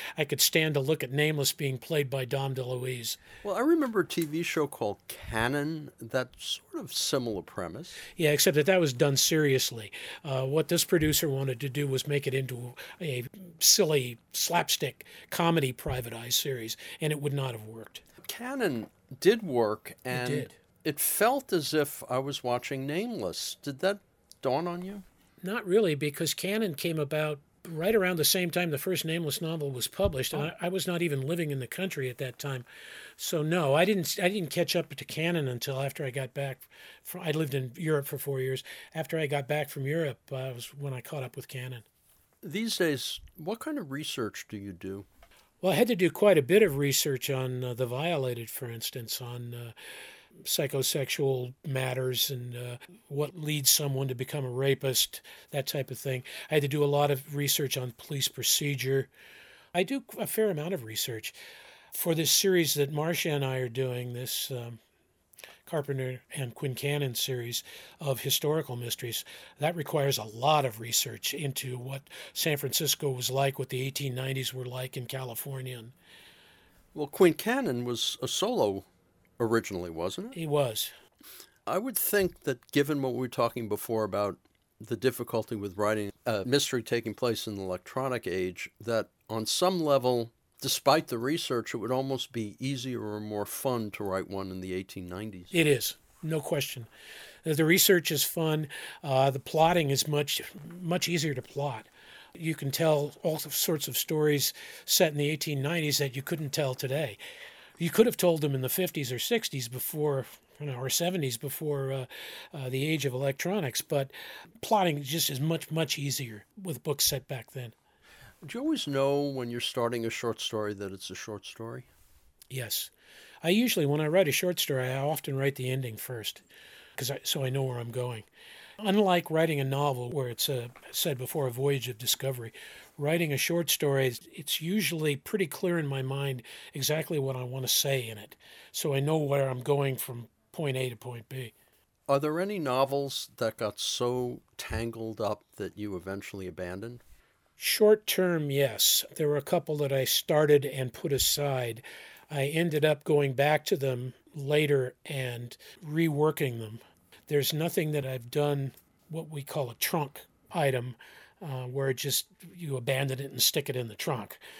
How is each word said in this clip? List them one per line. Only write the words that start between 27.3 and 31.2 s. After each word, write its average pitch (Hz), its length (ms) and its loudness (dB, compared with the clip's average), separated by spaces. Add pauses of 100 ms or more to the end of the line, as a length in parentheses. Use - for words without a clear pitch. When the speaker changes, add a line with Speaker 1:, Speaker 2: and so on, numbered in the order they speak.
Speaker 1:
right 170 260 2
around 185 220 4
the 147 80 4
same 180 240 4
time 175 220 2
the 143 60 0
first 175 280 -2
Nameless 160 340 -2
novel 160 300 -2
was 123 180 -4
published, 160 460 0
and 147 80 -2
Speaker 2:
Oh. 156 180 -2
Speaker 1:
I, - 60 -2
I 180 40 0
was 185 180 -2
not 175 160 0
even 143 180 0